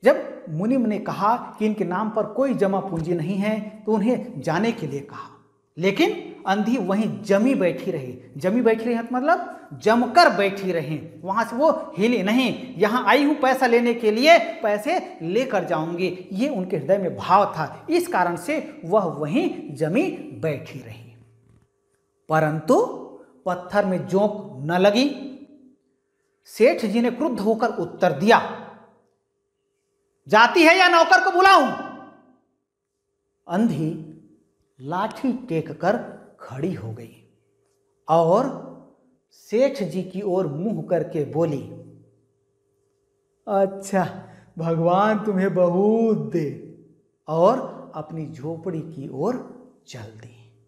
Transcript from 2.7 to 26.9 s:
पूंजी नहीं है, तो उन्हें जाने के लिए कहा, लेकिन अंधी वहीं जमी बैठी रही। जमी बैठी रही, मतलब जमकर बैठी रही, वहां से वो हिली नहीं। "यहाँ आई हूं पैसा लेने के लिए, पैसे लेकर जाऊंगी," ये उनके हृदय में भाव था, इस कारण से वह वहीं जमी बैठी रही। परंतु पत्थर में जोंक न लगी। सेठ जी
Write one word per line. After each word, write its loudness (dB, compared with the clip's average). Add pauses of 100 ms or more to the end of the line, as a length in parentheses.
पूंजी -4
नहीं -4
है, -4
तो -2
उन्हें -2
जाने -2
के -8
लिए -8
कहा, -16 (480)
लेकिन 0 (120)
अंधी 0
वहीं -2
जमी 2
बैठी -2
रही। -8 (180)
जमी 0
बैठी 2
रही, -2
मतलब 0 (160)
जमकर 4
बैठी 0
रही, -4 (120)
वहां -2
से -10
वो 4 (260)
हिली 2
नहीं। 0
"यहाँ 2
आई 6
हूं 2
पैसा 2
लेने 4
के 0
लिए, 6
पैसे -4
लेकर -2
जाऊंगी," -4
ये -2
उनके -4
हृदय 2
में -4
भाव 4
था, -8
इस 0
कारण 0
से -8
वह 2
वहीं -4
जमी 0 (300)
बैठी -6
रही। -20 (1120)
परंतु 2 (600)
पत्थर -2
में -2
जोंक -2
न -2
लगी। 2 (1160)
सेठ 2
जी 0